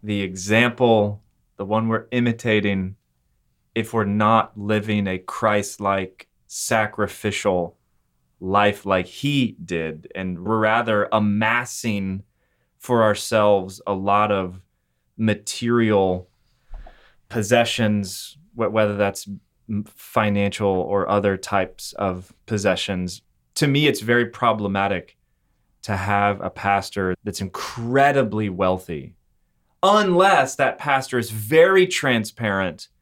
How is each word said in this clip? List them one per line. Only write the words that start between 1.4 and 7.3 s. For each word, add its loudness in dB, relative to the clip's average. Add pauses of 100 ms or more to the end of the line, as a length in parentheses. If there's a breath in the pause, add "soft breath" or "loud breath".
the -6
one 0
we're -2
imitating, 0 (800)
if -4
we're 0
not 2
living -2
a -4
Christ-like, -4 (200)
sacrificial -2 (640)